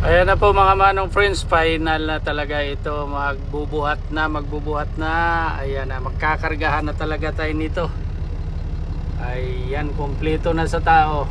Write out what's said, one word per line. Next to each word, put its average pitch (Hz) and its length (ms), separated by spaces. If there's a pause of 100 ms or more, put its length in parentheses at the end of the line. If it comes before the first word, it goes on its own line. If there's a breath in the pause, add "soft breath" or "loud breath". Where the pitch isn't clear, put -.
Ayan 175 240
na 196 80
po, 202 160
mga 196 240
manong 190 320
friends, 196 320
final 160 640
na 156 160
talaga 147 400
ito. 143 480
Magbubuhat 143 1040
na, 156 160
magbubuhat 147 720
na. 160 120 (440)
Ayan 135 320
na, 131 160
magkakargahan 156 800
na 151 80
talaga 156 400
tayo 156 240
nito. 156 320 (1400)
Ayan, 135 720
kompleto 156 560
na 160 160
sa 160 160
tao. 156 460